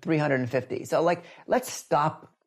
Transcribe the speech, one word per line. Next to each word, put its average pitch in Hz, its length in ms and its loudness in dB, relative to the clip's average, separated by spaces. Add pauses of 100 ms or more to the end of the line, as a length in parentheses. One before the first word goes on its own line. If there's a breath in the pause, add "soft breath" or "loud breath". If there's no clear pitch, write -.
three 151 160 0
hundred 143 220 2
and 120 100 -4
fifty. - 340 -4
So, 151 160 0
like, 165 220 0 (240 loud breath)
let's 247 240 0
stop - 640 -2 (140)